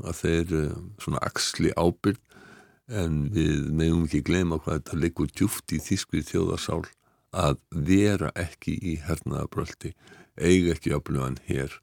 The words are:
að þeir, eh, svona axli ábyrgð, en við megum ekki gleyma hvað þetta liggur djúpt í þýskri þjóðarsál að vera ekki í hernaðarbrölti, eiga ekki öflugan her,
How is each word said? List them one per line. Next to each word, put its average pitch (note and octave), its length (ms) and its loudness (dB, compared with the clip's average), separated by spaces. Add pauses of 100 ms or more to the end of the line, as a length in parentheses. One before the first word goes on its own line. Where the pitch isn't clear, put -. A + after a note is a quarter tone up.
að - 220 -8
þeir, E2 300 0 (100)
eh, D2+ 120 -4 (220)
svona - 240 -2
axli - 560 0
ábyrgð, F2+ 440 2 (680)
en E2 400 0
við D#2 400 0
megum D#2+ 380 2
ekki D2+ 180 0
gleyma E2+ 320 2
hvað D#2 240 -4
þetta - 180 -8
liggur D#2 300 0
djúpt - 420 -2
í D#2 80 -2
þýskri - 460 -2
þjóðarsál E2+ 580 -2 (500)
að D2+ 240 2 (140)
vera F#2 640 2
ekki - 460 -6
í D#2+ 200 -4
hernaðarbrölti, C#2+ 920 -6 (440)
eiga F2 360 6
ekki D2 200 -2
öflugan C2+ 520 -2
her, C2+ 260 -2 (120)